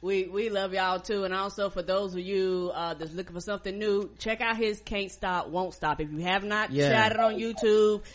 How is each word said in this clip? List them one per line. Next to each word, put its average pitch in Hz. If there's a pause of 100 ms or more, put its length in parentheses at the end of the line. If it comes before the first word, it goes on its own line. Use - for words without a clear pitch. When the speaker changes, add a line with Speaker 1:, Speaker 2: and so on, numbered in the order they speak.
Speaker 1:
we, 190
we 202
love 196
y'all 185
too. 202
And 185
also 196
for 180
those 190
of 180
you, 185
uh, 165
that's 160
looking 170
for 175
something 196
new, 208
check 220
out 226
his 214
Can't 202
Stop, 180
Won't 180
Stop. 156
If 151
you 151
have 185
not 208
Speaker 2:
Yeah. 143
Speaker 1:
tried 220
it 220
on 220
YouTube, 214 (120)